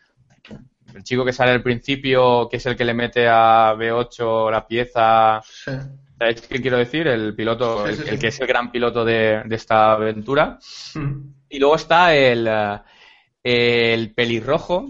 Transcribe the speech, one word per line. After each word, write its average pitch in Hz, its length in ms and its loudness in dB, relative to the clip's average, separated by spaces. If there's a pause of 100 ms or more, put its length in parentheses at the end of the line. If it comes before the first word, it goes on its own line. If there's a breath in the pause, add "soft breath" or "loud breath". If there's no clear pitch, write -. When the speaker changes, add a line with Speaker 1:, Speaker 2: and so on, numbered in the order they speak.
(920)
Speaker 1:
el 101 100 -20
chico 127 220 -2
que 123 80 -2
sale 123 180 2
al 120 120 0
principio, 127 880 0
que 120 80 -6
es 113 80 -8
el 123 100 -2
que 120 100 -2
le 117 80 0
mete 120 340 0
a 113 460 4
B 113 180 -4
ocho 117 600 -2
la 110 160 -4
pieza. 113 760 2
Speaker 2:
Sí. - 280 -14 (460)
Speaker 1:
¿Sabéis 117 240 -2
quién 131 200 -8
quiero 123 160 -2
decir? 151 300 -2
El 110 280 -2
piloto, 113 520 -2
Speaker 2:
Sí, 104 60 -4
Speaker 1:
el, 107 40 -8
Speaker 2:
sí, 104 100 -10
Speaker 1:
el 107 80 -4
Speaker 2:
sí. - 40 -8
Speaker 1:
que 113 80 -2
es 110 140 -6
el 127 60 -4
gran 120 240 -2
piloto 120 340 -2
de, 110 400 0
de 113 100 -6
esta 110 380 4
aventura. 110 680 -2 (360 loud breath)
Speaker 2:
Ujú. 139 380 -8 (160)
Speaker 1:
Y 143 100 -12
luego 143 160 4
está 165 400 2
el, 120 320 2
eh, 117 1500 -2
el 113 200 -4
pelirrojo 123 760 -4